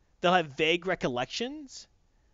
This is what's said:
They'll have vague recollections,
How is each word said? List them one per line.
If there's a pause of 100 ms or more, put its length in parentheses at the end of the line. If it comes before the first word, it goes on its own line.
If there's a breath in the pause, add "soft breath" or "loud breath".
(220)
They'll
have
vague
recollections, (460)